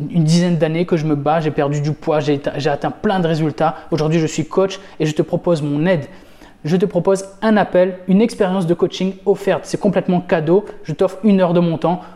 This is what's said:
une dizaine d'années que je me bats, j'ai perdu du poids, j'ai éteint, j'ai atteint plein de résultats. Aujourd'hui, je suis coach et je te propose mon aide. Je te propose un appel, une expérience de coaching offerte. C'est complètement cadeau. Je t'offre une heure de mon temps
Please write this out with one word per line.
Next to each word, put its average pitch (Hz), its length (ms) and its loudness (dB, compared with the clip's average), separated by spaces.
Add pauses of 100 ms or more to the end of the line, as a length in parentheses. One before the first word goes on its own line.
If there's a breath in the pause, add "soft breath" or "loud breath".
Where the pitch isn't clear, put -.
(100)
une 170 120 2
dizaine 170 360 2
d'années 160 280 0
que 180 100 0
je 151 100 0
me 151 100 0
bats, 147 240 0
j'ai 151 100 -2
perdu 147 300 -2
du 151 120 -2
poids, 156 280 -2
j'ai 147 140 0
éteint, 139 220 -4
j'ai 147 140 -2
atteint 143 220 -4
plein 196 260 -2
de 170 80 0
résultats. 160 480 0 (160 loud breath)
Aujourd'hui, 156 300 0
je 156 60 0
suis 156 200 -4
coach 190 320 0 (220 loud breath)
et 156 60 0
je 151 80 -2
te 170 80 0
propose 170 380 -2
mon 147 260 0
aide. 170 180 0 (600 loud breath)
Je 160 120 2
te 196 100 2
propose 190 380 0 (160)
un 214 160 4
appel, 185 420 2 (100)
une 196 120 4
expérience 196 460 0
de 170 80 2
coaching 185 400 -2 (120)
offerte. 180 380 0
C'est - 140 -6
complètement 180 420 0
cadeau. 175 440 2 (180)
Je 156 100 -8
t'offre 185 300 -2
une 196 180 4
heure 175 120 2
de 175 80 4
mon 165 180 0
temps 175 220 -2 (160 loud breath)